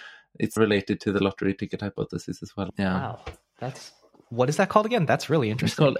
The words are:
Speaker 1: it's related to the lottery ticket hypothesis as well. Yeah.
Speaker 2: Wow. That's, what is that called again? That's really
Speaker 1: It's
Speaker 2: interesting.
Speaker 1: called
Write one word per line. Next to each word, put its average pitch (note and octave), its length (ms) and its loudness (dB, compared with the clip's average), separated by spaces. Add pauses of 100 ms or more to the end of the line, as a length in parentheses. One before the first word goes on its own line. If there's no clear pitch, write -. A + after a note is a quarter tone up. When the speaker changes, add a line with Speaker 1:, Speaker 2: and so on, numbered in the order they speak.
(380)
Speaker 1:
it's - 180 -2
related G#2 460 2
to G#2 100 0
the G2 100 0
lottery G2 300 0
ticket - 300 -8
hypothesis - 600 -8
as - 140 -14
well. F#2+ 220 -6
Yeah. G2+ 160 0
Speaker 2:
Wow. B2+ 300 -6 (340)
That's, - 340 -12 (380)
what B2 180 2
is D3+ 80 -2
that F#3+ 140 2
called G#3+ 160 4
again? A3 180 0
That's - 240 2
really C3+ 220 2
Speaker 1:
It's - 20 0
Speaker 2:
interesting. - 320 0
Speaker 1:
called C3 160 4